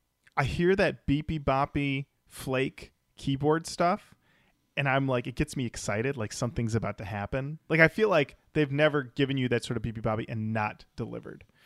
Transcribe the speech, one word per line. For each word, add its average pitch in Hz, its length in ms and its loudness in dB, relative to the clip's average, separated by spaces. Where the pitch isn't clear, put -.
I 143 80 2
hear 175 320 4
that 160 320 0
beepy 151 340 0
boppy 139 680 0
Flake - 640 -4
keyboard 147 520 0
stuff, - 460 -2
and 139 140 -2
I'm 135 180 2
like, 123 200 0
it 127 80 -10
gets - 200 -2
me 135 100 -4
excited, 113 520 -4
like 107 160 -6
something's 117 420 -2
about 104 220 -2
to - 80 -10
happen. 131 540 -6
Like, 160 100 4
I 160 80 10
feel 214 220 2
like 160 260 2
they've 151 200 2
never 147 320 2
given 135 340 0
you 127 100 0
that 120 160 2
sort 120 140 -4
of 110 60 -6
beepy 113 180 -6
boppy 110 260 -2
and 110 240 -4
not 107 320 -4
delivered. 113 480 -10